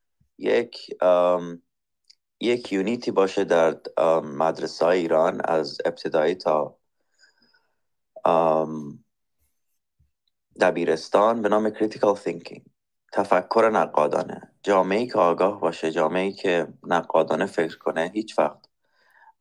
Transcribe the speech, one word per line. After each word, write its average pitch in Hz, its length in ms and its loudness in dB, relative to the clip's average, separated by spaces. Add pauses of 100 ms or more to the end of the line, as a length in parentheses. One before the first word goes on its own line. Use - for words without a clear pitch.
(380)
یک، - 640 -4
ام، 90 600 2 (800)
یک 120 340 -2
یونیتی 110 380 -2
باشه 98 320 2
در، 82 340 2 (200)
ام، 78 400 0
مدرسه‌های 82 600 0
ایران 82 440 0
از 76 420 -2
ابتدایی - 500 -2
تا، 76 420 -2 (1500)
ام، 78 760 0 (1600)
دبیرستان 92 800 2
به 104 80 0
نام 107 200 2
کریتیکال 107 460 0
تینکینگ، - 500 -10 (480)
تفکر 101 600 2
نقادانه. - 680 0 (220)
جامعه‌ای - 440 2
که - 100 -6
آگاه 90 420 2
باشه، 82 320 -2
جامعه‌ای 85 420 -2
که 87 340 -2 (160)
نقادانه 80 640 0
فکر 80 320 -4
کنه، 80 360 -4
هیچ 110 260 -6
وقت، 76 260 -2 (760)